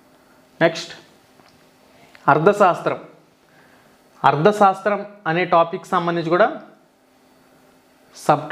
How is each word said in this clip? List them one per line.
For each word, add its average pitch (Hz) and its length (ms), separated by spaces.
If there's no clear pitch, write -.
నెక్స్ట్ 165 300
అర్థశాస్త్రం, 170 640
అర్థశాస్త్రం 196 720
అనే 170 120
టాపిక్ 170 400
సంబంధించి 170 400
కూడా 208 140
సబ్ 147 280